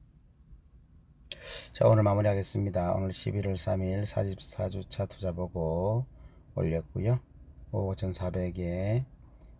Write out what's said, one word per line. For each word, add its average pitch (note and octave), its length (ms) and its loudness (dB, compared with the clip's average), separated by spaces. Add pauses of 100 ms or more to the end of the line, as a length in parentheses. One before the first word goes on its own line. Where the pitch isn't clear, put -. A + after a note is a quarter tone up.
(1700)
자, - 120 4
오늘 A2 160 8
마무리하겠습니다. G2 920 2
오늘 F#2+ 200 0
십일월 G2 440 -2
삼 F#2+ 260 0
일 F#2+ 220 0
사십사 G2 640 -4
주 F#2+ 200 -6
차 - 160 -2
투자 F#2 260 -4
보고 F2 760 0 (500)
올렸고요. F2+ 640 0 (520)
오억 G2+ 180 -2
오천사백에 F#2 1160 -2 (540)